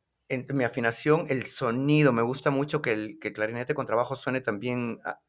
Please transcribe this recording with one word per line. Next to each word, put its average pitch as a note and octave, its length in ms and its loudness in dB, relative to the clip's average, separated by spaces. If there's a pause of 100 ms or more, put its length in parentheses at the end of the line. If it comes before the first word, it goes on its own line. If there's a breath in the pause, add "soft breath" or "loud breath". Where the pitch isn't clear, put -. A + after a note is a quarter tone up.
(280)
en B2+ 260 -4
mi C3+ 100 2
afinación, C3+ 640 2
el B2+ 180 0
sonido, C3+ 680 4
me A#2 80 2
gusta B2+ 300 0
mucho D3 300 0
que B2 120 0
el, G#2+ 260 -6
que G#2+ 100 -6
el G2+ 40 -6
clarinete A#2 400 -2
contrabajo B2 420 0
suene C3 240 -2
también, A#2 640 -2
ah, - 260 -8